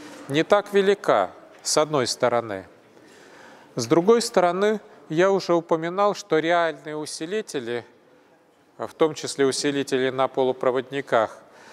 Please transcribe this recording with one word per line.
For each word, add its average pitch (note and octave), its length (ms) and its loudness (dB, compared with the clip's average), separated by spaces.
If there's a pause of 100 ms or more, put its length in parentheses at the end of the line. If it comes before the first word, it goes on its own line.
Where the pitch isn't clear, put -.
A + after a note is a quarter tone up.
(260)
не C#3+ 160 0
так G3 300 0
велика, F#3+ 580 2 (320)
с - 160 -2
одной D3+ 300 0
стороны. A2+ 580 -2 (1120)
С A#2+ 100 -4
другой F3 360 4
стороны, G3 580 0 (280)
я F3 220 2
уже F3+ 240 0
упоминал, F3 640 0
что - 240 0
реальные D#3 560 -2
усилители, D3 880 -8 (920)
в A2+ 180 -10
том D#3 200 2
числе C#3 320 -2
усилители C3 640 -2
на C3 160 0
полупроводниках, C3 1120 0 (340)